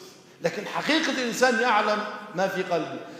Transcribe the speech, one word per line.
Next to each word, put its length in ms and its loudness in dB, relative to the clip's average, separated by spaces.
لكن 260 -4
حقيقة 440 0
الإنسان 480 2
يعلم 440 4
ما 120 2
في 160 -2
قلبه. 360 -2